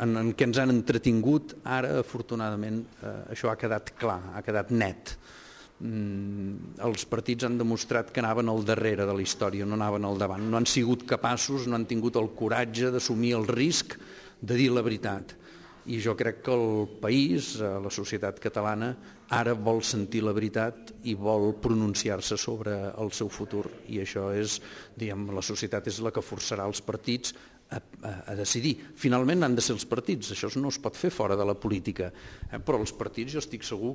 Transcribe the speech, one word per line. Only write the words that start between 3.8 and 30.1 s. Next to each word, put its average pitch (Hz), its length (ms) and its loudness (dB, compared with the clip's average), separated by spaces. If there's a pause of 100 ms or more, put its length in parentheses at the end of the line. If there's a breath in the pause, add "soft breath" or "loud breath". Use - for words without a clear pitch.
clar, 104 200 0 (180)
ha 104 80 -6
quedat 104 260 0
net. 104 460 0 (600 loud breath)
Mm, 101 1000 -6 (100)
els 113 220 -2
partits 117 360 0
han 120 140 0
demostrat 113 540 0
que 123 100 2
anaven 113 260 2
al 110 160 2
darrere 107 440 4
de 101 80 0
la 98 80 0
història, 101 400 0
no 104 120 0
anaven 104 300 0
al 98 140 0
davant. 98 260 0
No 113 140 2
han 120 80 4
sigut 120 400 2
capaços, 123 580 0
no 120 100 2
han 113 120 -2
tingut 117 320 2
el 107 160 0
coratge 117 560 2
d'assumir 120 480 2
el 104 100 0
risc 139 460 2 (420 loud breath)
de 117 180 0
dir 131 160 6
la 120 120 2
veritat. 104 500 -2 (520 loud breath)
I 117 160 -2
jo 110 160 2
crec 113 240 -2
que 127 120 2
el 110 460 2
país, 139 580 2
eh, 107 80 0 (160)
la 98 80 -6
societat 101 520 -4
catalana, 107 500 0 (360 loud breath)
ara 117 260 4
vol 113 280 2
sentir 110 400 0
la 107 120 2
veritat 110 580 -2 (140)
i 113 80 0
vol 104 380 4 (100)
pronunciar-se 107 760 2
sobre 107 360 -4 (160)
el 107 200 -4
seu 107 200 -4
futur. 104 340 -4 (220)
I 110 160 -2
això 98 320 -2
és, 104 240 0 (360 loud breath)
diguem, 104 400 -4
la 92 80 -2
societat 104 440 -2
és 101 160 -4
la 113 120 0
que 110 80 0
forçarà 98 440 -4
els 107 160 -4
partits 120 500 -2 (360 loud breath)
a, - 120 -8 (220)
a, 110 80 -6 (200)
a 104 40 -4
decidir. 117 420 0 (180 loud breath)
Finalment 131 480 4
han 123 140 4
de 113 60 2
ser 127 120 2
els 101 140 -4
partits, 120 420 -2